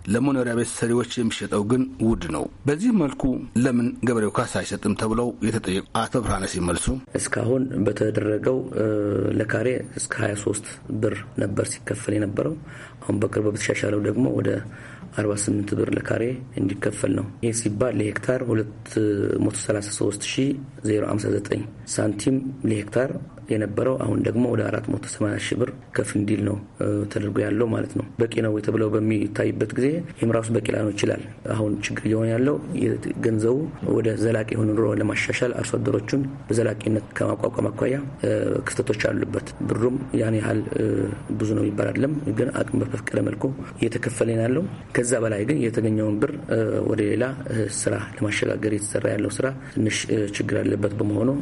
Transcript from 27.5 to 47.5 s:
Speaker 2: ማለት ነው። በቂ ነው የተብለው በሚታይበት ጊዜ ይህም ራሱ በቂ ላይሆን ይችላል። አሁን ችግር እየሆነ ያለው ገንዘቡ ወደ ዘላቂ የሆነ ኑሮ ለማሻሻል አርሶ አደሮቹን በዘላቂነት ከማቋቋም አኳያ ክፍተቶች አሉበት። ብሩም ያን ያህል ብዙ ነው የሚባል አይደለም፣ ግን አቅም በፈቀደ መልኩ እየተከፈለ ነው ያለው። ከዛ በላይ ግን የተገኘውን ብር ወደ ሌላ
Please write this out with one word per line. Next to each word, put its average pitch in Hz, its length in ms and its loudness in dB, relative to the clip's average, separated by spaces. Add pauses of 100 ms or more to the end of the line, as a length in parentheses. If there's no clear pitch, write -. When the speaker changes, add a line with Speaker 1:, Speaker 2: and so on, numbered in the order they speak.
Speaker 2:
ማለት 107 280 -2
ነው። 107 100 -2 (120)
በቂ 117 240 2
ነው 110 120 2
የተብለው 107 360 2
በሚታይበት 107 840 2
ጊዜ 123 140 2 (220)
ይህም - 220 0
ራሱ 113 220 2
በቂ 113 160 2
ላይሆን 107 220 0
ይችላል። 107 300 0 (280)
አሁን 110 220 2 (100)
ችግር 110 240 -4
እየሆነ 110 240 2
ያለው 131 260 2 (680)
ገንዘቡ 113 360 4 (300)
ወደ 113 220 2 (100)
ዘላቂ 110 300 2
የሆነ 110 200 2
ኑሮ 107 180 2 (100)
ለማሻሻል 110 560 0
አርሶ 113 220 -4
አደሮቹን 113 480 0 (200)
በዘላቂነት 110 680 0
ከማቋቋም 107 540 0
አኳያ 117 280 0 (680)
ክፍተቶች - 440 -2
አሉበት። - 420 -2 (180)
ብሩም 120 320 2 (160)
ያን 113 220 2
ያህል 107 260 0 (680)
ብዙ 107 200 0
ነው 107 120 2
የሚባል 104 240 0
አይደለም፣ 135 260 2 (180)
ግን 117 240 2
አቅም - 240 0
በፈቀደ - 420 -2
መልኩ 107 220 -2 (280)
እየተከፈለ 117 580 0
ነው 113 140 2
ያለው። 131 200 2 (300)
ከዛ 120 260 2
በላይ 107 240 0
ግን 143 160 2
የተገኘውን 107 580 2
ብር 123 140 2 (540)
ወደ 107 220 2
ሌላ 107 160 2 (480)